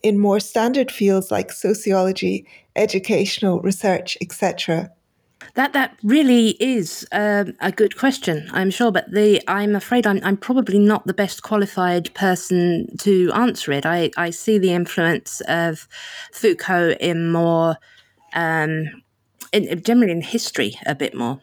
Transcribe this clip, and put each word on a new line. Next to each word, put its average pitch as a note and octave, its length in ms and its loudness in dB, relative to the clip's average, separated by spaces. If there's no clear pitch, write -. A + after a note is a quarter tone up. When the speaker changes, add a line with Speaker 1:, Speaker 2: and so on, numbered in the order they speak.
Speaker 1:
in G#3 160 2
more G3+ 180 4
standard B3 540 0
fields F#3+ 400 0
like F#3+ 180 -2
sociology, F#3+ 960 -2
educational F#3+ 840 0
research, F#3+ 600 -2
et F3 100 -8
cetera?" E3+ 600 -2
Speaker 2:
That, C4+ 200 0
that C4+ 280 -2
really A#3+ 580 4
is, A#3 520 -2
um, G3+ 480 0
a F#3+ 100 -2
good G3+ 260 0
question, F3 560 -2
I'm F#3+ 180 0
sure, A#3 200 2
but F3+ 200 -2
the, G#3 360 4
I'm G3+ 300 0
afraid A3+ 300 0
I'm, G3 180 2
I'm G3 120 0
probably G#3+ 420 0
not G#3 280 4
the F#3 80 -2
best - 280 -4
qualified F#3 720 -2
person F3 840 0
to F#3 340 2
answer A#3 400 -2
it. C#3 140 -2
I, E3+ 300 0
I E3+ 140 -2
see G#3+ 280 0
the F#3 140 2
influence E3+ 760 -2
of E3 400 -2
Foucault F3 680 0
in E3 300 -2
more, E3 460 2
um, D#3+ 680 -2
in, F3+ 300 -2
generally A#3 300 4
in E3+ 100 -4
history C3+ 640 -4
a D3 80 -2
bit C3+ 200 -6
more, B2+ 280 -6